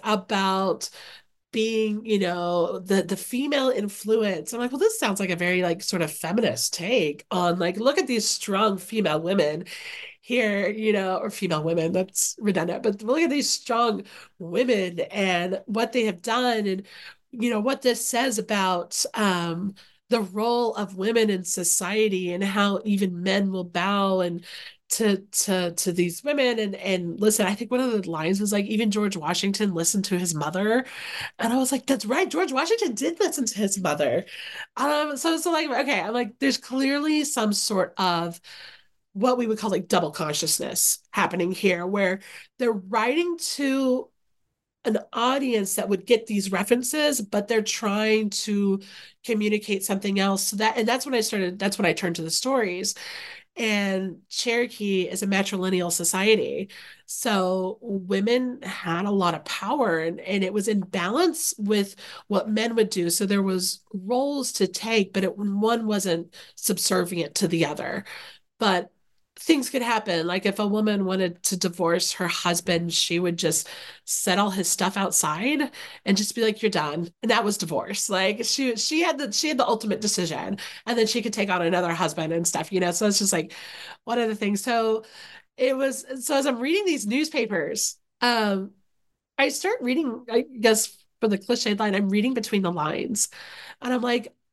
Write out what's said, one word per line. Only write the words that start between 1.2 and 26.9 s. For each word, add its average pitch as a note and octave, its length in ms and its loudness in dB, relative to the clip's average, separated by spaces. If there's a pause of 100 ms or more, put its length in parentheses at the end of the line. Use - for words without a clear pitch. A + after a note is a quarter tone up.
being, A3 540 0
you G#3+ 120 2
know, F3 600 0
the, F#3+ 240 2
the F#3+ 140 -4
female C4+ 520 0
influence? G3+ 840 -2
I'm A#3+ 80 -6
like, B3 100 -2
"Well, C4+ 80 -6
this A4 180 2
sounds G3+ 220 0
like F#3 120 -2
a F3 40 0
very, F3+ 280 2
like, E3+ 200 0
sort F3+ 180 -2
of D#3 80 0
feminist E3+ 640 -2
take F3 560 -2
on, F3+ 300 2
like, F3+ 160 0
look B3+ 220 2
at D4+ 100 2
these A#3 180 0
strong G3+ 520 0
female F#3 420 0
women E3+ 460 0 (560)
here, G#3 480 0
you G#3+ 240 2
know, F#3+ 240 0
or G#3 120 -4
female F3 320 -2
women, E3 300 0
that's - 480 -2
redundant, F3 440 0
but G#3 200 -2
look B3+ 160 0
at E4 100 2
these C#4+ 200 0
strong A3+ 540 0 (360)
women F#3 600 0 (100)
and F#3 540 0
what A3+ 260 -2
they A#3 140 2
have F#3 160 -2
done A3+ 460 0
and, F#3+ 160 -2 (480)
you A#3+ 180 -2
know, G#3+ 100 2
what C4+ 220 0
this A#3 260 0
says A#3+ 320 0
about, F#3+ 640 0 (100)
um, F3+ 600 0 (320)
the A3+ 140 2
role A3 540 0
of G3 200 -6
women A3 340 2
in F#3 140 -2
society F#3 880 0
and F#3 100 -2
how G3 420 2
even F#3+ 380 0
men G3 280 2
will F#3 120 -4
bow F#3+ 580 2
and F3 240 -2 (440)
to, G3+ 300 2 (120)
to, F3+ 400 0
to F3 220 -2
these F3 280 0
women C4 380 2
and, G3+ 160 -2
and F3+ 420 -2